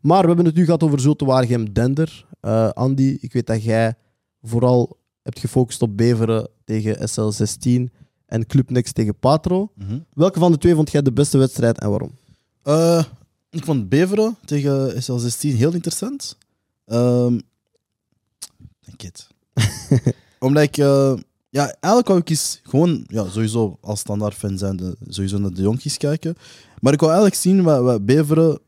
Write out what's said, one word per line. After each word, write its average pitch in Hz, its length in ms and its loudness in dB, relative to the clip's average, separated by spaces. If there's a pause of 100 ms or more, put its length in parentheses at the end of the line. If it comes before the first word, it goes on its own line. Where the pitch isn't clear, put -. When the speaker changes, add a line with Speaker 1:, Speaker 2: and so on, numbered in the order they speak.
Speaker 1:
Maar 165 200 4
we 180 60 4
hebben 170 180 4
het 160 100 2
nu 175 100 4
gehad 160 180 2
over 143 180 2
Zulte 143 240 0
Waregem 123 480 0
Dender. 139 540 -2 (140)
Eh, 110 300 0
Andy, 135 500 0
ik 123 120 -12
weet 123 140 -4
dat 113 160 -4
jij 113 320 0 (480)
vooral 120 560 0 (240)
hebt - 160 -12
gefocust 123 440 -2
op 107 140 -4
Beveren 113 520 0 (160)
tegen 107 440 -4
S - 80 -8
L 107 140 -2
zestien 123 600 -2 (360)
en 113 200 -4
Club 131 240 0
Next 123 240 -2
tegen 104 240 -2
Patro. 180 560 0
Speaker 2:
Mhm. 101 240 -10 (140)
Speaker 1:
Welke 175 260 2
van 175 140 4
de 151 60 2
twee 170 160 4
vond 156 160 0
jij 147 120 2
de 135 100 2
beste 143 260 0
wedstrijd 123 400 0
en 104 120 -4
waarom? 101 200 -4 (520)
Speaker 2:
Eh, 165 420 2 (460)
ik 165 140 -10
vond 131 240 -2
Beveren 202 560 0
tegen 135 580 -2
S - 60 -8
L 123 80 -4
zestien 120 400 -4
heel 139 180 2
interessant. 202 600 -8 (480)
Ehm, 123 540 0 (1400)
denk - 200 -20
het. - 260 -20 (260)
Speaker 1:
<laughs> - 640 0 (240)
Speaker 2:
Omdat 143 240 2
ik, 147 160 0
eh, 139 340 4 (380)
ja, 143 160 -2
eigenlijk 226 420 0
wou 190 120 4
ik 160 100 -4
eens - 320 -4
gewoon, 160 440 0
ja, 101 220 -4
sowieso 107 520 -2
als 104 200 -8
standaard 104 340 -4
fan 95 240 -6
zijnde, 92 380 -6 (120)
sowieso 98 300 -4
naar 98 140 -2
de 92 100 -6
jonkies 120 340 -2
kijken. 160 380 -4 (460)
Maar 131 120 2
ik 147 80 0
wou 165 120 4
eigenlijk 190 300 2
zien 190 200 4
wat, 151 200 4
wat 117 240 0
Beveren 156 600 2